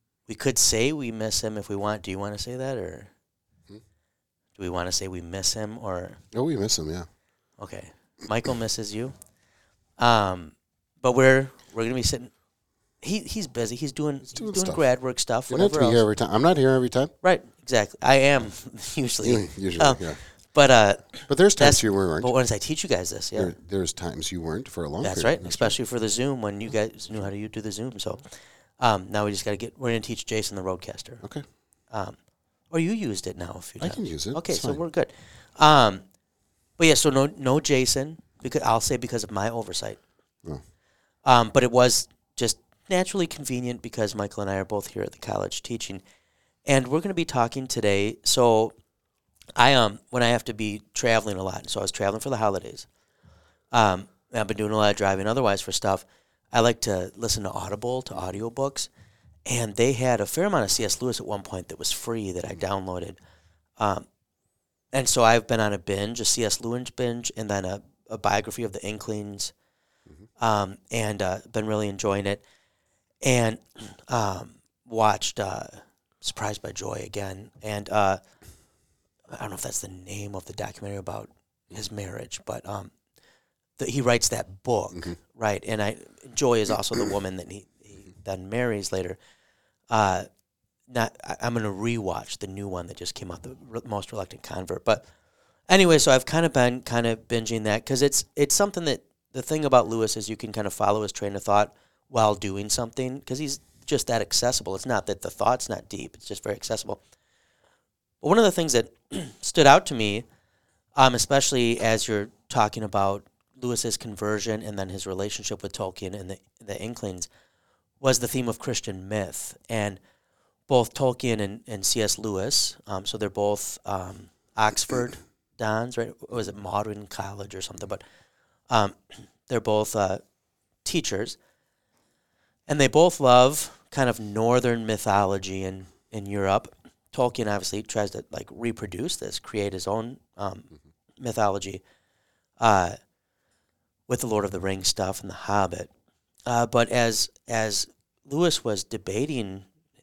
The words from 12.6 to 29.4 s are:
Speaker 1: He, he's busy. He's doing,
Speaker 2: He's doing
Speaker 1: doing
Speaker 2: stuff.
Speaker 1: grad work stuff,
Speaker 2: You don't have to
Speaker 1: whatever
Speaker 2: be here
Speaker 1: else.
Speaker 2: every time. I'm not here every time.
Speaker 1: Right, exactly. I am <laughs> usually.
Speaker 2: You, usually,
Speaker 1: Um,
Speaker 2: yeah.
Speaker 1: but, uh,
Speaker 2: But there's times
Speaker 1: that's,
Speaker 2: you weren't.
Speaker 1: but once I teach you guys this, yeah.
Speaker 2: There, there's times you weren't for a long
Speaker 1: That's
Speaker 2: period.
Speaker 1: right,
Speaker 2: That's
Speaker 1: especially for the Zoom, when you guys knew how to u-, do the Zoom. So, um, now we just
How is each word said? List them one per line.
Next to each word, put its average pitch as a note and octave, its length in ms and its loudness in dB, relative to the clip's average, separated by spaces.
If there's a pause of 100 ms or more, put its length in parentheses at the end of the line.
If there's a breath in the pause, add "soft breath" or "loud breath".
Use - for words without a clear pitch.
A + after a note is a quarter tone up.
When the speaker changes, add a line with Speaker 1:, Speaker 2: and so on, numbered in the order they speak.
Speaker 1:
He, A#3 200 -2
he's G3 260 -8
busy. A#2 280 -4
He's C3+ 160 -6
doing, D3 280 -4
Speaker 2:
He's - 140 -20
doing G#3+ 180 -8
Speaker 1:
doing F#3 140 0
Speaker 2:
stuff. F3+ 100 -4
Speaker 1:
grad B2+ 260 4
work C3 180 -4
stuff, B2 300 -2
Speaker 2:
You B2 80 -2
don't F3+ 60 4
have G3+ 80 4
to D#3 60 -2
Speaker 1:
whatever C3 120 6
Speaker 2:
be - 60 4
here - 40 8
Speaker 1:
else. A2+ 60 8
Speaker 2:
every G#2 100 2
time. A2+ 160 0
I'm A2 120 4
not F3 140 6
here C3 120 6
every B2+ 200 4
time. C3 200 2 (140)
Speaker 1:
Right, F3+ 200 4 (200)
exactly. A2 380 2
I C3 140 8
am C3+ 360 4 (220)
<laughs> - 220 -10
usually. B2 360 0
Speaker 2:
You, G#2 160 2 (100)
usually, F2+ 260 0
Speaker 1:
Um, C3+ 160 6
Speaker 2:
yeah. D#2+ 140 -6 (400 loud breath)
Speaker 1:
but, C#3+ 160 8
uh, G#2+ 260 10 (320 loud breath)
Speaker 2:
But C#3 120 0
there's G3 160 8
times C#3+ 220 8
Speaker 1:
that's, - 60 2
Speaker 2:
you G#2+ 100 4
weren't. F#2 280 2
Speaker 1:
but B2 100 2
once B2 200 4
I G#2 80 -2
teach - 240 -4
you - 60 -6
guys F2+ 200 0
this, - 220 -8
yeah. G#2+ 100 -4
Speaker 2:
There, F2+ 140 -2 (140)
there's F#2+ 240 -2
times - 380 -8
you F2+ 80 -8
weren't D#2+ 300 -6
for - 140 -8
a D2 60 -6
long E2+ 120 -6
Speaker 1:
That's F#2 220 -2
Speaker 2:
period. C#3 160 4
Speaker 1:
right, F#2 40 -14
Speaker 2:
That's F2 120 -6
Speaker 1:
especially A2+ 300 0
for A#2+ 140 -4
the A2 100 -2
Zoom, B2 340 -2
when G2+ 180 -6
you A2 80 -8
guys A2 400 -4
knew G#2+ 140 -8
how G2 80 -6
to G2+ 60 -8
u-, G#2+ 120 -8
do A2 120 -10
the G#2+ 100 -8
Zoom. A2+ 260 -8
So, F#2+ 220 -8 (600 loud breath)
um, G#2 300 2
now G#2 160 0
we G#2 60 -2
just G2 140 -6